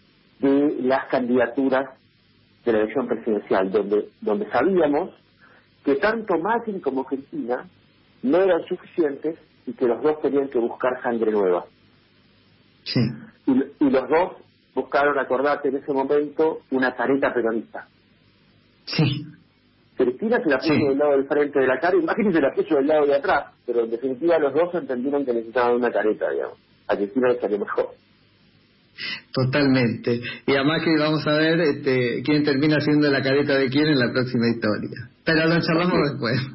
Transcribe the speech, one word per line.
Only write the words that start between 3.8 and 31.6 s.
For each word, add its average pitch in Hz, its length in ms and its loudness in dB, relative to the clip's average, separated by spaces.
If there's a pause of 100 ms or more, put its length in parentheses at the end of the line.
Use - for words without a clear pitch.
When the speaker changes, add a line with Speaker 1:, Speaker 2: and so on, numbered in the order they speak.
Speaker 1:
donde 104 320 -4
sabíamos 156 600 2 (760)
que 139 100 2
tanto 214 440 0
Macri 208 420 -2
como 131 240 -4
Cristina 135 600 -6 (580)
no 139 180 2
eran 185 260 2
suficientes 160 720 -4 (260)
y 120 80 -10
que 127 140 0
los 117 160 0
dos 151 180 0
tenían 139 280 0
que 127 100 -2
buscar 123 420 -2
sangre 113 300 -2
nueva. 92 320 0 (1200)
Speaker 2:
Sí. - 160 -4 (460)
Speaker 1:
Y, 285 60 2 (340)
y 269 40 4
los 131 200 0
dos 175 220 2 (420)
buscaron, 143 460 0
acordate, 139 500 -2
en 131 80 -2
ese 139 160 -6
momento, 147 680 0 (120)
una 131 240 0
careta 135 380 0
peronista. 113 540 -4 (960)
Speaker 2:
Sí. - 420 -2 (680)
Speaker 1:
Cristina 214 480 0
se 165 60 -2
la 135 80 2
puso 151 160 0
Speaker 2:
Sí. 135 120 2
Speaker 1:
del 139 120 0
lado 147 140 2
del 139 160 2
frente 143 340 0
de 131 60 2
la 127 120 0
cara 180 160 2
y 175 80 2
Macri 196 300 0
se 160 80 2
la 135 120 2
puso 170 220 0
del 139 120 2
lado 151 180 4
de 139 100 4
atrás, 147 380 -2 (120)
pero 120 200 0
en 113 60 -8
definitiva 135 460 0
los 147 160 0
dos 175 220 0
entendieron 139 480 -2
que 127 100 -2
necesitaban 120 440 0
una 120 140 0
careta, 101 380 0
digamos. 69 280 -6 (320)
A 104 80 0
Cristina 123 320 0
le 120 100 0
salió 101 180 -2
mejor. - 300 -4 (1500)
Speaker 2:
Totalmente. 131 880 0 (260)
Y 135 80 2
a 139 80 0
Macri 165 340 2
vamos 151 300 0
a 151 60 2
ver, 160 260 2
este, 127 640 0